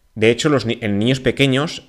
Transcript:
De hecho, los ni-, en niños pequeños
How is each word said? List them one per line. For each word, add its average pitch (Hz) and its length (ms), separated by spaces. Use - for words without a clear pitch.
De 110 160
hecho, 123 180
los 127 160
ni-, 113 160
en 104 160
niños 123 220
pequeños 135 680